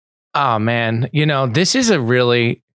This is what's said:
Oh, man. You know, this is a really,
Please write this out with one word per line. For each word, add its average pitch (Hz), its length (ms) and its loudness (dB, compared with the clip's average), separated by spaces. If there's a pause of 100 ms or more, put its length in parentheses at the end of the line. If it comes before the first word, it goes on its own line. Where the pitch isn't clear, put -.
(340)
Oh, 135 240 0
man. 113 540 -2
You 151 140 0
know, 139 200 0
this 151 280 0
is 254 160 0
a 175 100 2
really, 120 640 0 (120)